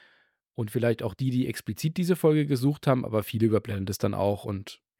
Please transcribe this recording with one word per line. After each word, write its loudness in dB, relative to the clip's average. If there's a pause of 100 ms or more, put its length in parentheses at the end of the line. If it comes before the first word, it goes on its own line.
(540)
und -6
vielleicht 0
auch -4
die, -2
die 0
explizit -4
diese 2
Folge 4
gesucht 0
haben, 2
aber 0
viele 0
überblenden 0
das -4
dann 0
auch 0
und, -8 (180)